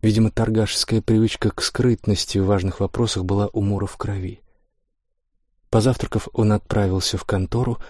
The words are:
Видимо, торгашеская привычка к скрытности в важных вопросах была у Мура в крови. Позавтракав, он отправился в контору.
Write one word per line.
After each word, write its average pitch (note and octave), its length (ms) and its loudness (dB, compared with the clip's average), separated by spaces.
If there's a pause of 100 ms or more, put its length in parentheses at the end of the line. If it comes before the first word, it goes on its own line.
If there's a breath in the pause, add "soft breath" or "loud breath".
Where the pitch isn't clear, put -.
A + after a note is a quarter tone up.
Видимо, A2 300 4
торгашеская A2 680 0
привычка A2 500 2
к - 100 -10
скрытности - 760 0
в F#2+ 60 2
важных F#2+ 340 0
вопросах G2 460 -2
была G2+ 280 0
у A2 80 -2
Мура G2+ 240 0
в - 120 -10
крови. G2 440 -6 (1300)
Позавтракав, A2+ 640 0
он G#2+ 200 4
отправился G2 640 0
в - 80 -8
контору. A#2 520 -2 (120 loud breath)